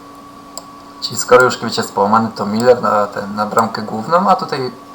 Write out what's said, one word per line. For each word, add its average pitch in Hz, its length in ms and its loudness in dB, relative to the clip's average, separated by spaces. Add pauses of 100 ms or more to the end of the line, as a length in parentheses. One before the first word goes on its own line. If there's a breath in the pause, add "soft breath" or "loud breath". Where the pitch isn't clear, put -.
(1000)
Czyli - 160 -10
skoro 123 260 4
Juszkiewicz 120 340 -2
jest 110 160 -6
połamany, 107 420 2
to 107 100 -6
Miller 113 360 2
na, 104 260 2
ten, 101 280 -8
na 104 100 -2
bramkę 110 360 -2
główną, 165 480 0
a 185 60 6
tutaj 131 360 -4 (240)